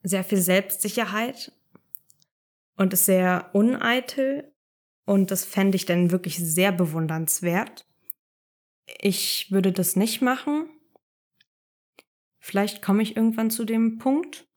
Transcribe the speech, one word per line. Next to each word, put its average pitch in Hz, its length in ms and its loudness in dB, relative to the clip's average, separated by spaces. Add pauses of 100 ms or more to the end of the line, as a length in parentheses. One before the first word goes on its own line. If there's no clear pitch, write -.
sehr 185 200 -2
viel 190 160 0
Selbstsicherheit 202 1120 -2 (1300)
und 185 140 2
ist 180 100 2
sehr 185 480 2
uneitel. 254 1000 0 (500)
Und 196 260 2
das 185 140 -4
fände 190 320 2
ich 185 80 -2
dann 175 260 2
wirklich 180 280 -2
sehr 175 340 2
bewundernswert. 165 1120 -2 (1000)
Ich - 640 -4
würde 190 200 2
das 180 260 0
nicht 226 260 0
machen. 294 480 -2 (1700)
Vielleicht - 420 -4
komme 202 220 2
ich 214 140 -4
irgendwann 226 340 2
zu 226 160 -4
dem 226 320 0
Punkt. 294 580 -2